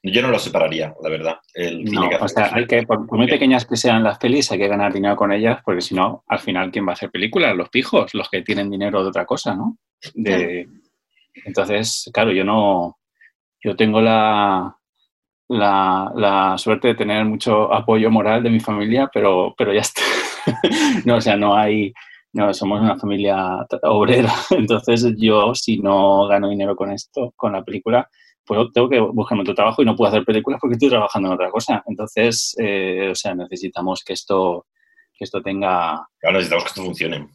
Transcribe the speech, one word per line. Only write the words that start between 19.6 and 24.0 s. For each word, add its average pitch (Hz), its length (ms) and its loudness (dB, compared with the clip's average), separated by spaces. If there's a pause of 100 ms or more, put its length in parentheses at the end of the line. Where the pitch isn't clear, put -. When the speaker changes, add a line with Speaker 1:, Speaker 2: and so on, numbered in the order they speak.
Speaker 2:
ya 104 80 2
está. - 200 -6 (440)
<laughs> 262 600 0
No, 120 120 4
o 110 40 0
sea, 107 140 2
no 104 220 2
hay, 107 340 0 (420)
no, 104 200 0
somos 101 260 -2
una 104 180 2
familia 98 720 -2
t-, - 140 -4
obrera, 113 480 4 (120)